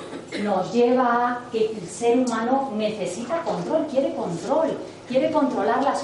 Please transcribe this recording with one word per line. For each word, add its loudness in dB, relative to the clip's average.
nos 0
lleva 4
a -6
que 2
el -8
ser 2
humano 0
necesita -4
control, -2
quiere 0
control, -2
quiere 2
controlar 2
las 0